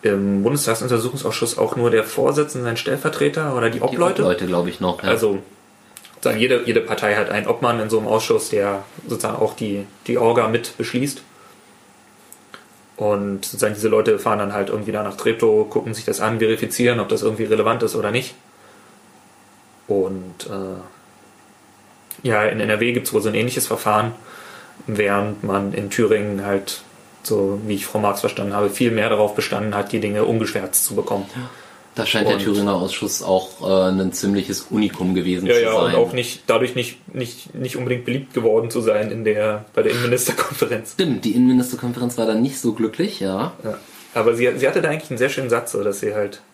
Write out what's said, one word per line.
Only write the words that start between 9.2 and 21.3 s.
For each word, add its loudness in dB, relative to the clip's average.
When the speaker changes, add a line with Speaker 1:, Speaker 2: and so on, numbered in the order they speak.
Speaker 1:
auch 0
die, -6
die 0
Orga 4
mit -2
beschließt. -4
Und 0
sozusagen -2
diese 0
Leute 4
fahren 0
dann -4
halt -2
irgendwie -4
da -2
nach -6
Treptow, 4
gucken -4
sich -8
das -2
an, 0
verifizieren, 2
ob -2
das 2
irgendwie 0
relevant 2
ist -2
oder -2
nicht. -4
Und, -4
äh, -8